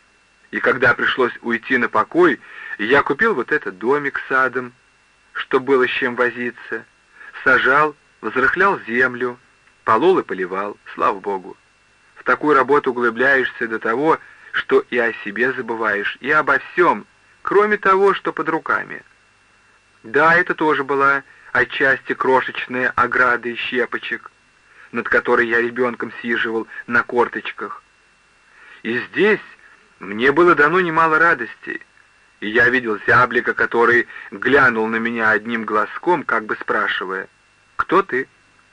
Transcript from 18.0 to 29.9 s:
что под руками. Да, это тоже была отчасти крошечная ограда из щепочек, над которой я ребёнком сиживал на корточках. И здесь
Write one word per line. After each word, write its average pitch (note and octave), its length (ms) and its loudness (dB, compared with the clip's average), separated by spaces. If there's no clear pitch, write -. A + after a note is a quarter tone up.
что E3 200 -4
под D#3 160 -4
руками. A2+ 520 -6
Да, D3 320 4
это F3 200 2
тоже D3+ 280 0
была C#3 400 2
отчасти C3 600 0
крошечная B2+ 840 0
ограда A#2+ 500 0
из A#2 100 -6
щепочек, A#2+ 720 -6
над A#2 160 -6
которой A#2+ 400 2
я A#2 140 0
ребёнком A#2+ 500 -4
сиживал A2+ 460 -4
на A#2+ 160 0
корточках. A2+ 800 -4
И A#2 160 -4
здесь E3 400 0